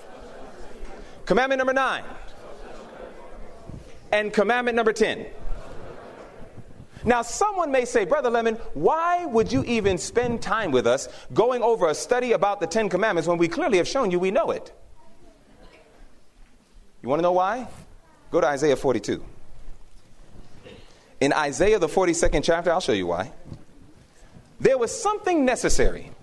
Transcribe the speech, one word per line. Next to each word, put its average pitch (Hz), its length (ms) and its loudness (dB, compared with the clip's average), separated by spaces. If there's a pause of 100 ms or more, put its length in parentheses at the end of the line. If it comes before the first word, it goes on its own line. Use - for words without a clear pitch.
(1300)
Commandment 262 320 2
number 262 160 0
nine. 240 300 0 (2000)
And 208 220 0
commandment 240 440 2
number 220 180 4
ten. 180 320 0 (1800)
Now, 247 140 4
someone 381 500 0
may 262 140 2
say, 226 220 0
"Brother 254 240 2
Lemon, 226 260 2 (160)
why 330 540 2
would 226 260 2
you 262 120 2
even 202 340 0
spend 240 420 -2
time 196 300 -2
with 123 160 4
us 123 200 2 (280)
going 233 280 2
over 220 240 4
a 151 80 2
study 247 380 0
about 202 280 2
the 202 60 -2
Ten 220 220 0
Commandments 175 400 2
when 175 80 2
we 170 100 4
clearly 277 300 2
have 165 100 4
shown 247 240 0
you 175 80 2
we 190 120 0
know 262 200 2
it?" - 220 -6 (2250)
You 113 80 -6
want 147 80 2
to 165 40 2
know 175 100 4
why? 202 360 0 (640)
Go 165 100 2
to 175 60 6
Isaiah 143 300 4
forty-two. 117 460 0 (2000)
In 139 140 4
Isaiah, 156 440 4
the 160 100 2
forty-second 170 540 4
chapter, 170 300 4
I'll 175 80 2
show 135 120 0
you 107 140 2
why. 87 260 0 (1300)
There 262 200 4
was 233 200 -2
something 370 460 0
necessary - 680 2 (120)